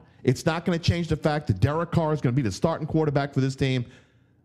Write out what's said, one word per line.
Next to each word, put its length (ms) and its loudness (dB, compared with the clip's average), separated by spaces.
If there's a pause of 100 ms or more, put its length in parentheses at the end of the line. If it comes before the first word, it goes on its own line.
(220)
It's 220 2
not 220 0
gonna 120 2
change 300 0
the 80 0
fact 300 -2
that 120 -2
Derek 320 0
Carr 220 2
is 80 0
gonna 140 0
be 80 2
the 100 -2
starting 340 -2
quarterback 460 0
for 80 0
this 160 0
team 300 0 (580)